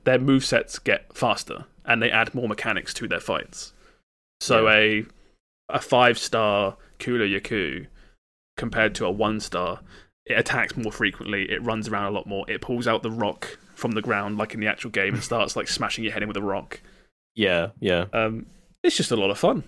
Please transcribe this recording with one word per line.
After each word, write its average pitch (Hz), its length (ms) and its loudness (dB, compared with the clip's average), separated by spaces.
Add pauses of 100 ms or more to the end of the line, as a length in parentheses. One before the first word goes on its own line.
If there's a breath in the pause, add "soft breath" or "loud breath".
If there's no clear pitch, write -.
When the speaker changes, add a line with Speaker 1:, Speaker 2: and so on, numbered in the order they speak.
Speaker 1:
their 127 140 6
movesets 135 640 2
get - 340 -2
faster, - 480 -2 (220)
and 117 160 2
they 120 80 2
add 110 240 2
more 123 140 -2
mechanics 104 460 -4
to 113 140 -8
their 87 120 -2
fights. - 520 -6 (680 soft breath)
So 110 260 4
Speaker 2:
Yeah. 107 60 8
Speaker 1:
a, - 1000 0
a - 40 0
five-star 113 960 4 (220 soft breath)
Kula 104 420 0
Yaku 90 460 -4 (720 soft breath)
compared 110 400 0
to 104 100 -2
a 90 40 0
one-star, 101 720 -2 (460 loud breath)
it 110 120 0
attacks 120 380 0
more 110 160 -4
frequently, 101 580 -2
it 104 120 -4
runs 110 260 -4
around 101 180 -2
a 98 40 -2
lot 101 160 -6
more, 98 220 -6
it 104 120 -6
pulls 120 260 -4
out 113 160 2
the 113 80 -4
rock 110 480 -4 (160)
from 120 180 -4
the 107 100 -2
ground, 104 360 -2
like 110 160 -4
in 117 60 -8
the 107 60 -2
actual 107 240 -4
game, 98 240 0
and 110 80 -2
starts, - 340 -2
like, - 120 -4
smashing 113 360 -2
your 104 80 -4
head 101 100 -4
in 104 60 -4
with 101 80 -6
a 101 60 -4
rock. 98 380 -6 (540 soft breath)
Speaker 2:
Yeah, 90 340 4 (120)
yeah. 90 320 2
Speaker 1:
Um, 113 340 -2 (360)
it's 349 140 2
just - 140 0
a 123 60 0
lot 98 140 2
of 98 80 -4
fun. 196 300 2